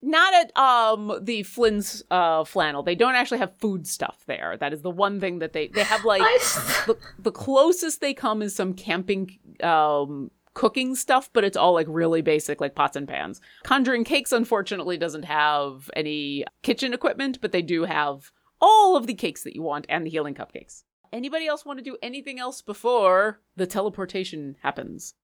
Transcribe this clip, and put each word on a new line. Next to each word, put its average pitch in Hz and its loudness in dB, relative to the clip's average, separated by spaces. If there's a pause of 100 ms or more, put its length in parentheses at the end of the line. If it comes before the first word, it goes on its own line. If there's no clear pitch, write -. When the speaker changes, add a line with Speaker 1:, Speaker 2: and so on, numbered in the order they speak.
Speaker 1:
Not 320 4
at, 339 4
um, 220 4
the 220 -2
Flynn's, 208 -2
uh, 165 2
flannel. 151 -2
They 175 0
don't 240 -4
actually 247 0
have 190 -4
food 190 -4
stuff - -6
there. 87 -6
That 143 -2
is 151 -10
the 180 -4
one 196 -2
thing 180 -4
that 160 -6
they, 156 -4
they 214 -2
have, 214 0
like, 202 4
Speaker 2:
<laughs> - 2
I 480 4
s- - -2
Speaker 1:
the, - 2 (220)
the - -2
closest 311 2
they 285 -2
come 214 -2
is 202 -6
some 190 -2
camping, 190 -4 (240)
um, 147 2 (240)
cooking 262 0
stuff, 262 0
but 220 4
it's 202 0
all, 180 6
like, 160 2
really 165 0
basic, 151 0
like, 143 -4
pots 143 0
and 143 -8
pans. 95 -10 (220)
Conjuring 254 2
Cakes, 269 0
unfortunately, 202 -2
doesn't 151 -6
have 147 0
any 147 -4 (160)
kitchen 254 -2
equipment, 269 -4
but 202 -4
they 180 -2
do 165 -2
have 147 -4 (300)
all 403 8
of 247 0
the 233 -6
cakes - -6
that - -14
you 151 -10
want 147 -6
and 160 -2
the 160 -6
healing 147 -4
cupcakes. - -16 (280)
Anybody 277 -6
else 302 -6
wanna 277 -12
do 247 -12
anything 262 -12
else 254 -10
before 208 2 (140)
the 185 -2
teleportation 185 -6
happens? - -8